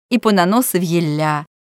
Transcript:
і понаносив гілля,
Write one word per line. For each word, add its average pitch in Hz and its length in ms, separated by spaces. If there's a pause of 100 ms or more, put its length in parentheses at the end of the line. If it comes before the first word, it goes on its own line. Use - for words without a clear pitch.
(100)
і 247 80
понаносив 202 640
гілля, 156 640 (300)